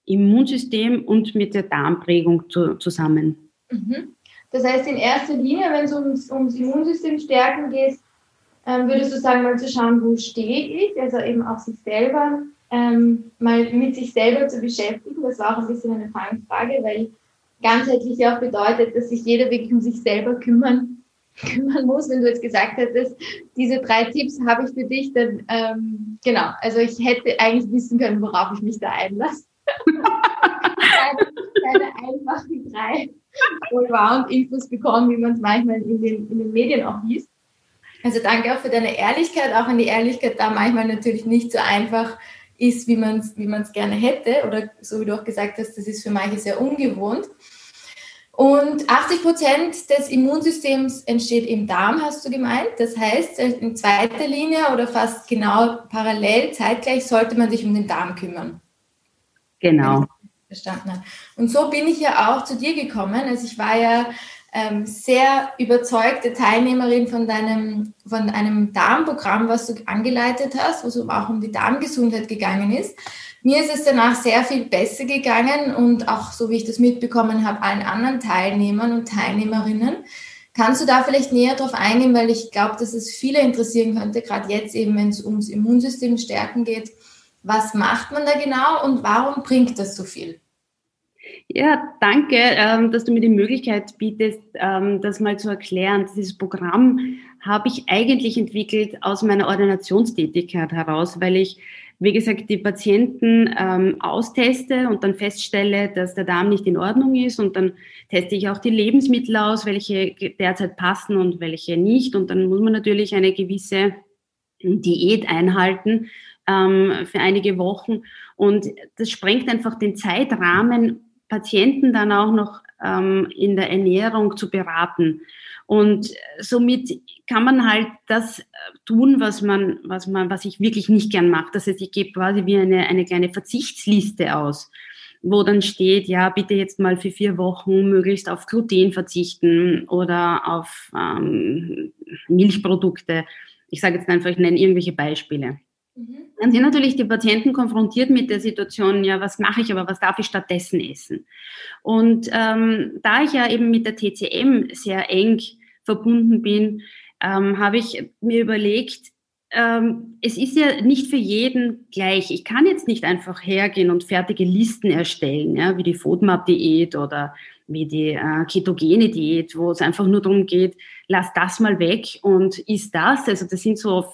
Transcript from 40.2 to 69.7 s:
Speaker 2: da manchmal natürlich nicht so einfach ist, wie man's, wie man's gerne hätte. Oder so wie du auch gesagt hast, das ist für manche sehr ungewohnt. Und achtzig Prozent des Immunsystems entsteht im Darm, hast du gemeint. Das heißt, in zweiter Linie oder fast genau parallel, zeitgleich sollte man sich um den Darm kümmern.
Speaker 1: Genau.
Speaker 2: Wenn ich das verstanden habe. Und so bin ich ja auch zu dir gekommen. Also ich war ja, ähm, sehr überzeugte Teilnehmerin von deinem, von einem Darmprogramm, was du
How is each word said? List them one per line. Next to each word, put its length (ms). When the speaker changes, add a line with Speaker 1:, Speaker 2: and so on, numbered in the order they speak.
Speaker 2:
da 120
manchmal 360
natürlich 380
nicht 260
so 80
einfach 580
ist, 300
wie 80
man's, 400
wie 120
man's 260
gerne 220
hätte. 520
Oder 240
so 200
wie 40
du 100
auch 100
gesagt 320
hast, 200
das 100
ist 160
für 80
manche 260
sehr 240
ungewohnt. 680
Und 580
achtzig 320
Prozent 680
des 200
Immunsystems 920
entsteht 440
im 200
Darm, 340
hast 240
du 40
gemeint. 480
Das 200
heißt, 420
in 360
zweiter 520
Linie 460
oder 140
fast 400
genau 520
parallel, 640
zeitgleich 540
sollte 320
man 120
sich 160
um 80
den 140
Darm 280
kümmern. 460
Speaker 1:
Genau. 420
Speaker 2:
Wenn 20
ich 60
das 120
verstanden 300
habe. 120
Und 140
so 220
bin 160
ich 120
ja 380
auch 60
zu 120
dir 200
gekommen. 500
Also 220
ich 100
war 180
ja, 300
ähm, 320
sehr 640
überzeugte 720
Teilnehmerin 760
von 200
deinem, 640
von 240
einem 420
Darmprogramm, 800
was 180
du 60